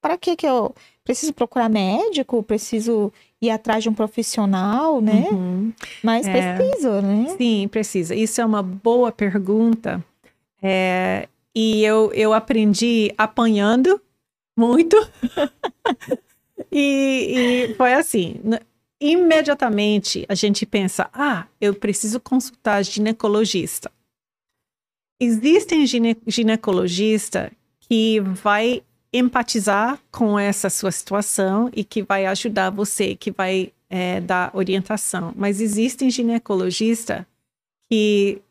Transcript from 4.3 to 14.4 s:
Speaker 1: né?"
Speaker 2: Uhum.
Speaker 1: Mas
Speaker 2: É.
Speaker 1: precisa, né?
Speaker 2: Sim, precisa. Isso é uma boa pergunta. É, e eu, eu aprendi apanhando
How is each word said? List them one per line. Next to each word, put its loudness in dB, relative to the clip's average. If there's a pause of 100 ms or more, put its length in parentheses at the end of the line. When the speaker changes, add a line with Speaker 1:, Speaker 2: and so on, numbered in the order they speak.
Speaker 1:
né?" 4
Speaker 2:
Uhum. -2 (300)
Speaker 1:
Mas 0
Speaker 2:
É. 0
Speaker 1:
precisa, 0
né? 0
Speaker 2:
Sim, 0
precisa. -4
Isso -2
é 0
uma 0
boa 0
pergunta. 0 (600)
É, 0 (260)
e 2
eu, 4
eu 2
aprendi 2
apanhando 2 (580)